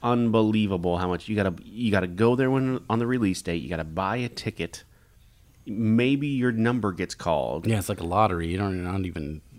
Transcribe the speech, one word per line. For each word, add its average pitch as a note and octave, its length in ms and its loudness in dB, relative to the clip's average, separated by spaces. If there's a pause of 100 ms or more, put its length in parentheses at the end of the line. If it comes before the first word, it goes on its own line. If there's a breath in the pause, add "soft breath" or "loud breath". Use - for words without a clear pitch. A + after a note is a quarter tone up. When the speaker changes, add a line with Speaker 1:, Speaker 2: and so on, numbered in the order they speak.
Speaker 1:
unbelievable G#2+ 960 2
how F2+ 100 -2
much F2+ 220 -4
you G#2+ 60 -2
gotta, F#2+ 180 0 (100)
you A2 280 -2
gotta F#2 160 2
go A2 280 4
there C3 140 2
when, C3 300 0 (100)
on A2+ 80 2
the A#2 80 0
release A#2 380 0
date. E2+ 180 -2
You C2 80 -10
gotta D#2+ 140 -4
buy F#2 340 -4
a B2 120 -4
ticket. - 540 -8 (840 soft breath)
Maybe A#2+ 600 2
your B2 240 0
number A2+ 400 0
gets F2 220 -4
called. D2+ 540 -2
Speaker 2:
Yeah, A2+ 100 2
it's F#2 120 -4
like F2 120 -4
a E2+ 40 -6
lottery. F2+ 420 2
You F2 100 -2
don't, G2 180 -2
you're F2+ 160 -6
not F#2+ 140 -2
even D#2 360 -6 (180)